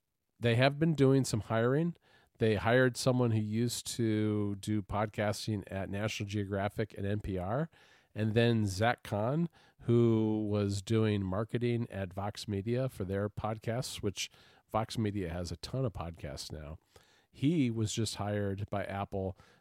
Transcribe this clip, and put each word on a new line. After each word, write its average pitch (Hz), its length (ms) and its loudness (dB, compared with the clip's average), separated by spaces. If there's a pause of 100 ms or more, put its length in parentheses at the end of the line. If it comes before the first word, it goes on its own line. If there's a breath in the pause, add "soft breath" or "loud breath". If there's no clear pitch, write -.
(400)
they 117 140 4
have 139 240 4
been 160 160 2
doing 135 300 6
some 110 160 0
hiring. 131 540 2 (440 soft breath)
They 110 180 4
hired 123 400 4
someone 123 340 2
who 110 100 2
used 110 460 -2 (120)
to 107 580 2
do 107 260 -2
podcasting 104 880 -2
at 95 180 -4
National 101 400 -4
Geographic 101 720 -2
and 98 80 -4
N 104 140 0
P 95 180 -4
R, 113 300 -2 (480 soft breath)
and 107 180 0
then 117 320 4
Zach 107 380 0
Kahn, 131 440 0 (340 soft breath)
who 110 680 4
was 101 320 0
doing 107 400 2
marketing 113 640 -2
at 95 240 -6
Vox 98 360 -6
Media 117 400 0
for 107 160 -6
their 98 240 -2
podcasts, 113 680 -4
which - 320 -4 (440 soft breath)
Vox 110 260 -2
Media 101 300 0
has 87 240 -6
a 85 60 -8
ton 131 260 -6
of 110 80 -2
podcasts 82 580 -10
now. 76 280 -12 (520 soft breath)
He 139 400 0
was 110 220 -2
just - 240 -2
hired 101 540 -2
by 101 140 -2
Apple 95 520 -4 (240 soft breath)